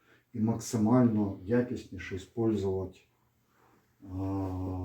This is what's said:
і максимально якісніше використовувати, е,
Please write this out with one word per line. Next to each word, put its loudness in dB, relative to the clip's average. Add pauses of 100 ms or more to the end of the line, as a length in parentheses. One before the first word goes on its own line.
(340)
і -6
максимально 2
якісніше -2
використовувати, -2 (1040)
е, -18 (760)